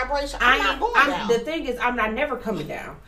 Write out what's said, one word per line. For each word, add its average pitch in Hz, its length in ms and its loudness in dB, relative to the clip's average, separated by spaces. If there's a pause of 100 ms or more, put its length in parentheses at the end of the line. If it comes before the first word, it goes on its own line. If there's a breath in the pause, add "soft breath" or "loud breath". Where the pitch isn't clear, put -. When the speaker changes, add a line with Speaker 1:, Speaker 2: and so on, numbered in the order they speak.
Speaker 1:
vibration. 285 380 -4
Speaker 2:
I 247 120 8
Speaker 1:
I'm 269 40 2
not - 140 2
Speaker 2:
ain't, 277 80 -4
Speaker 1:
going 466 160 0
Speaker 2:
I'm, 285 140 6
Speaker 1:
down. 220 180 -2
Speaker 2:
the 233 120 4
thing 311 260 -4
is, 254 120 -4
I'm 247 160 0
not 220 200 0
never 269 220 -2
coming 180 300 -4
down. 151 300 -10 (120 soft breath)